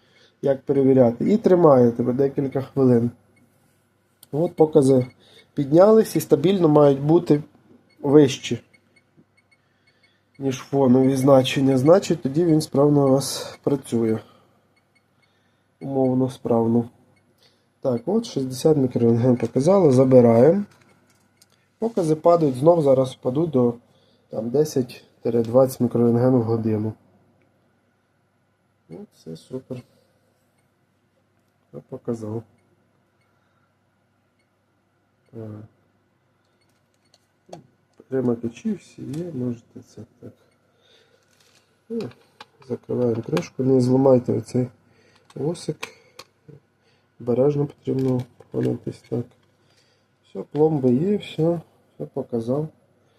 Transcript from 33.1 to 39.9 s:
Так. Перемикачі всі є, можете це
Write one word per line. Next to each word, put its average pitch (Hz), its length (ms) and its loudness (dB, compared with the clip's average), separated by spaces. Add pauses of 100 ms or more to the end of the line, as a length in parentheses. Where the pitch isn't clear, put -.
Так. 110 200 -16 (2500)
Перемикачі 123 640 -6
всі - 300 -16
є, 156 300 -12
можете 123 480 -10
це - 220 -20 (180)